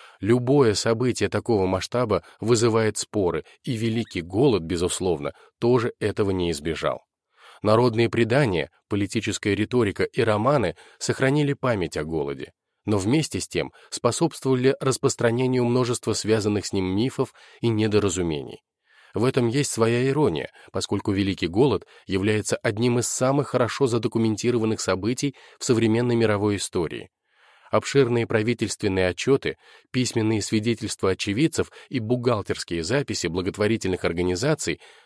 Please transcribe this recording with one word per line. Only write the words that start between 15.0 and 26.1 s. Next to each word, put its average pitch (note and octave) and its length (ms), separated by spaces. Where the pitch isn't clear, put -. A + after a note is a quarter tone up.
множества A#2+ 480
связанных G#2 540
с - 40
ним F#2+ 140
мифов A#2 480
и A#2+ 100
недоразумений. G2 920
В G#2+ 100
этом B2+ 220
есть B2+ 240
своя A#2 360
ирония, C3+ 440
поскольку G2+ 420
Великий F#2+ 340
голод G2+ 400
является G2+ 520
одним A#2 420
из A#2 80
самых C3+ 400
хорошо B2 400
задокументированных A2+ 920
событий G#2 540
в - 80
современной A#2 500